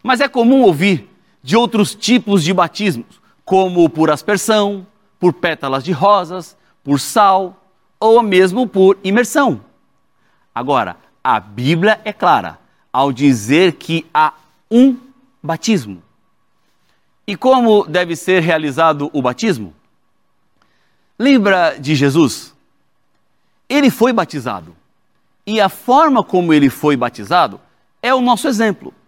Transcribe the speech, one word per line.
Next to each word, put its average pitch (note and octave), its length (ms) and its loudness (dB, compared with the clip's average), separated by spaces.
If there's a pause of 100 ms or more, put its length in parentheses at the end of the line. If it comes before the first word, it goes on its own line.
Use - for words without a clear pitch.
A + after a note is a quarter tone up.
Mas B3+ 200 -2
é C#4 80 0
comum B3+ 320 2
ouvir F#3 480 0 (320)
de C#3 160 -2
outros A3+ 360 0
tipos G3+ 500 0
de E3+ 100 -2
batismos, F3+ 680 -4 (220)
como F3+ 460 0
por D#3 200 -2
aspersão, G3+ 800 -2 (320)
por F3 140 2
pétalas C#3 500 -6
de D#3 80 -6
rosas, F3+ 640 -2 (260)
por C#3 200 -2
sal, F#3+ 580 0 (400)
ou A3+ 220 4
mesmo G3 460 0
por F#3+ 340 2
imersão. G#3 600 -2 (920)
Agora, A#2+ 440 -4 (260)
a A#2+ 160 0
Bíblia C#3 640 -2
é G#3+ 80 -8
clara A#2+ 480 -2 (320)
ao C#3 220 0
dizer C#3 600 2
que - 400 -6
há D3+ 200 0 (360)
um B3 280 4 (440)
batismo. C#3+ 640 -6 (1200)
E G3+ 120 -8
como A#3+ 480 2
deve E3+ 300 -4
ser F#3 260 0
realizado D#3 720 0
o D3 80 -2
batismo? B2 520 -4 (1400)
Lembra G3 600 2
de D3 160 -2
Jesus? C#3 580 0 (1160)
Ele C#4 200 2
foi A#3+ 220 0
batizado. A#2+ 640 -6 (680)
E G#3+ 160 -2
a G3 80 2
forma C4 540 0
como F3 300 0
ele C#3+ 160 4
foi D3 280 -2
batizado A#2+ 640 -4 (420)
é B3 120 -2
o C4 80 0
nosso B3 260 0
exemplo A3 460 -4 (140)